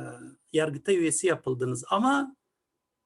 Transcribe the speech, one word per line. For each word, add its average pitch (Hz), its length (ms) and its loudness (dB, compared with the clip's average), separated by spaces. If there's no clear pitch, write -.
Yargıtay 156 440 0
üyesi 165 300 2
yapıldınız 127 640 -2
ama 269 480 2